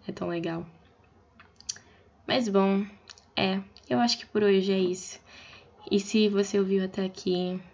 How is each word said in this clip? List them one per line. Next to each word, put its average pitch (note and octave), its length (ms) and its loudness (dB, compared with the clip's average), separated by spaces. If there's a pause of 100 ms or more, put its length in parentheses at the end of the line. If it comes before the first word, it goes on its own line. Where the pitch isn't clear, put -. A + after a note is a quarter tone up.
é F#3+ 40 -8
tão F#3 160 -8
legal. E3+ 380 -6 (1600)
Mas A#3+ 240 0
bom, G3 340 4 (520)
é, F#3+ 260 0 (260)
eu B3 120 0
acho A#3+ 180 2
que - 80 -16
por G#3+ 160 -2
hoje G3 300 4
é F#3+ 80 2
isso. F#3 400 -4 (720)
E G3+ 100 2
se G#3+ 300 2
você G3+ 300 0
ouviu F#3+ 260 2
até F#3+ 180 -4
aqui F#3 560 -2 (140)